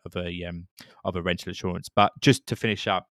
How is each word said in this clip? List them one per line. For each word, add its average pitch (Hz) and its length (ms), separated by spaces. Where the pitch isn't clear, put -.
of 92 120
a, 87 260
um, 87 240
of 92 100
a 87 60
rental 87 300
assurance. 90 360
But 101 320
just - 280
to 113 100
finish 107 300
up 92 200